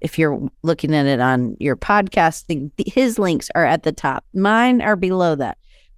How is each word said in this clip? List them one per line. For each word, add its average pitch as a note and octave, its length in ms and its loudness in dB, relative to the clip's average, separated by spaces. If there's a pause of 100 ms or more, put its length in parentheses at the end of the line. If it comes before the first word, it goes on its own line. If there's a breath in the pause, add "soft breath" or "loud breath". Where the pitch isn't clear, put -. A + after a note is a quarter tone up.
if - 180 -8
you're D3 300 0 (140)
looking D#3+ 320 -2
at C#3+ 120 2
it C3+ 140 2
on B2 380 0
your C3+ 180 -2
podcast, F#3+ 720 0
the, D3 300 -6
the, - 100 -4
his B3+ 320 0
links F3+ 380 0
are E3+ 100 2
at D#3+ 160 0
the D#3 100 -2
top. C3+ 400 -4
Mine A3+ 480 2
are G#3 160 0
below F3+ 380 0
that, C3 240 -6 (400)